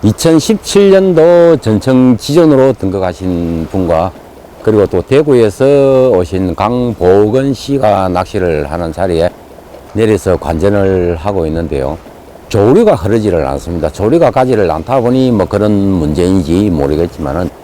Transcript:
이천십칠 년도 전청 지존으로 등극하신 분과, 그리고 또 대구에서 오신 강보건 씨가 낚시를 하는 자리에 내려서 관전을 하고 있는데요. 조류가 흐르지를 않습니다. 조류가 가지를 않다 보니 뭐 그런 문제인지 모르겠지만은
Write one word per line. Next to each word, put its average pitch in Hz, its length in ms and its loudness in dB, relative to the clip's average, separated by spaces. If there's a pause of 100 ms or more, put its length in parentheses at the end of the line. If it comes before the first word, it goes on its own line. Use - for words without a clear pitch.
이천십칠 165 880 2
년도 170 680 4
전청 123 580 2
지존으로 143 560 2
등극하신 90 960 -4
분과, 87 400 -2 (520)
그리고 107 240 2
또 90 140 -2
대구에서 135 1080 2
오신 92 440 -2
강보건 113 1000 0
씨가 107 560 -2
낚시를 87 600 -4
하는 82 220 -6
자리에 87 380 -2 (640)
내려서 104 420 0
관전을 92 800 -2
하고 92 300 -4
있는데요. 76 500 -6 (540)
조류가 151 460 4
흐르지를 95 500 -2
않습니다. 76 420 -6
조류가 123 440 0
가지를 117 380 0
않다 82 300 -2
보니 127 300 0
뭐 101 160 0
그런 104 260 0
문제인지 92 960 0
모르겠지만은 78 800 -4 (140)